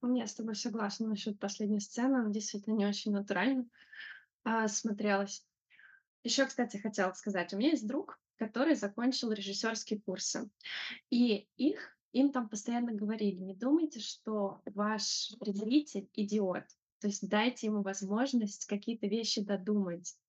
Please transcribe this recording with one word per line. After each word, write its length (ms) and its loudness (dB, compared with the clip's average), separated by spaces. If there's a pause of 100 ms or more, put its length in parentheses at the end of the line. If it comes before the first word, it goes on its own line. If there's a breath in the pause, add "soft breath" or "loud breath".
Ну, 140 2
я 100 -2
с 80 -8
тобой 220 -4
согласна 520 -2
насчет 320 -2
последней 400 0
сцены. 380 2
Она 120 2
действительно 460 -2
не 100 4
очень 260 0
натурально, 540 2 (800 loud breath)
а, 240 2
смотрелась. 800 0 (800 loud breath)
Еще, 220 2
кстати, 320 -2
хотела 360 0
сказать. 400 -2
У 40 -2
меня 120 4
есть 180 2
друг, 320 -4 (180)
который 380 2
закончил 560 0
режиссерские 680 -4
курсы. 500 -4 (600 loud breath)
И 380 4 (100)
их, 380 0 (180)
им 180 6
там 180 -2
постоянно 440 -2
говорили: 460 0
«Не 140 -8
думайте, 460 2
что 680 -4
ваш 680 -2 (120)
зритель 680 0
идиот. 500 0 (360)
То 80 0
есть 200 -4
дайте 400 2
ему 140 2
возможность 840 0
какие-то 420 -2
вещи 360 0
додумать». 680 0 (160)